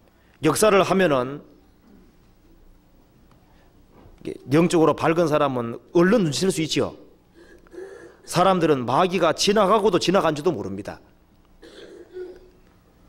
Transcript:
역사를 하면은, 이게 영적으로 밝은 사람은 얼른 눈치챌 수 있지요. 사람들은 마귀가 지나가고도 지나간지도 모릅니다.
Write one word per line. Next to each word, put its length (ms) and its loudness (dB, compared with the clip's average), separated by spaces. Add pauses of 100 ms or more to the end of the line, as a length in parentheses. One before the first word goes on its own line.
(420)
역사를 400 4
하면은, 600 0 (2750)
이게 140 -12 (180)
영적으로 420 2
밝은 340 0
사람은 500 -2 (140)
얼른 320 2
눈치챌 260 -2
수 120 -4
있지요. 340 -4 (1300)
사람들은 640 2
마귀가 480 0
지나가고도 640 2
지나간지도 540 0
모릅니다. 480 -10 (2000)